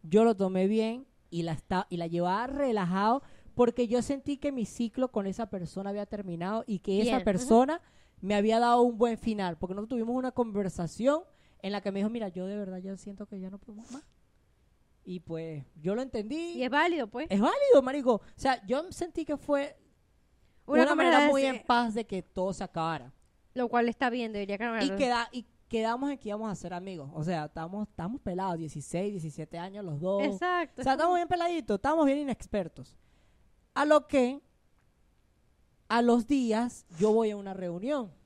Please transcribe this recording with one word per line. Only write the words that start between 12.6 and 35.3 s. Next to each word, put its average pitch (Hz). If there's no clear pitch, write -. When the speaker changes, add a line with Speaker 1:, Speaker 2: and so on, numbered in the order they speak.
Speaker 1:
yo 190
siento 202
que 202
ya 185
no 202
podemos 226
más." 269
Y 180
pues, 160
yo 180
lo 247
entendí. 269
Speaker 2:
Y 254
es 254
válido, 302
pues. -
Speaker 1:
Es 202
válido, 480
marico. 254
O -
sea, 254
yo 294
sentí 330
que 294
fue 285
Speaker 2:
Una 294
Speaker 1:
una 302
manera 330
muy 294
Speaker 2:
conversación 262
Speaker 1:
en -
paz 240
de 226
que 190
todo 190
se 190
acabara. 160
Speaker 2:
Lo 247
cual 240
está 240
bien, 226
debería 202
cambiar. 226
Speaker 1:
Y 285
queda-, 240
y 247
quedamos 233
en 269
que 214
íbamos 214
a 185
ser 175
amigos. 175
O 151
sea, 160
estamos, 180
estamos 214
pelados, 180
dieciséis, 165
diecisiete 160
años 196
los 151
dos. 190
Speaker 2:
Exacto, 339
Speaker 1:
O -
sea, 262
Speaker 2:
es 269
como 339
Speaker 1:
estamos -
bien 349
peladitos, 339
estamos 302
bien 277
inexpertos. 214
A 277
lo 302
que, 269